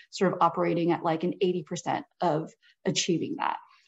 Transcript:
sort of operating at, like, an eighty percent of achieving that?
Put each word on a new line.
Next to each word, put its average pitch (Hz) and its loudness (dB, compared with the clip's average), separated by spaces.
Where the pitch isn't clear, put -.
sort 185 2
of 180 -2
operating 170 2
at, 156 -2
like, 165 0
an 175 -2
eighty 180 2
percent - -6
of 160 0
achieving - 0
that? - -2